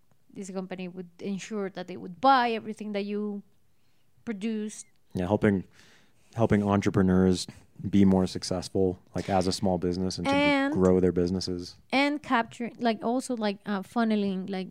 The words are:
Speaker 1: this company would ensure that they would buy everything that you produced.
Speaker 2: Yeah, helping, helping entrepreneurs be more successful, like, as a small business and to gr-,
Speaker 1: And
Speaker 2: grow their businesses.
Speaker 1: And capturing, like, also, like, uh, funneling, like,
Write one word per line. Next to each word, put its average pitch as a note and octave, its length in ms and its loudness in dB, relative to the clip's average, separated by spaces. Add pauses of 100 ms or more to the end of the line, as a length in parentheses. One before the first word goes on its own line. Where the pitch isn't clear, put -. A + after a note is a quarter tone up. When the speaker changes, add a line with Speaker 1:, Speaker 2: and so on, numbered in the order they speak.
(320)
Speaker 1:
this G3 180 -14
company F#3 380 -8
would F3 220 -14 (100)
ensure G3+ 500 -6
that F#3 180 -10
they F#3 100 -12
would F3+ 240 -14
buy C4 300 6
everything G#3+ 400 -8
that G3+ 120 -4
you G3+ 380 -6 (840)
produced. G#3+ 600 -6 (280)
Speaker 2:
Yeah, F2+ 120 -2
helping, G2+ 380 2 (680)
helping A2 280 4
entrepreneurs F#2 840 4 (440)
be G2 160 6
more F#2 200 4
successful, F2+ 720 -2 (160)
like, F2+ 140 -4
as F#2 180 2
a F#2 60 2
small F#2 260 0
business F2+ 400 -4
and F2 80 -4
to C#4 60 0
gr-, C#4 60 2
Speaker 1:
And C#4+ 360 0
Speaker 2:
grow F#2 240 4
their F2+ 140 4
businesses. F2+ 640 -4 (160)
Speaker 1:
And C#4+ 300 0
capturing, A#3 580 -4
like, A3+ 240 -2
also, B3 320 -2
like, G#3 300 -4
uh, G3+ 160 -4
funneling, G3+ 680 -2
like, F#3 200 -6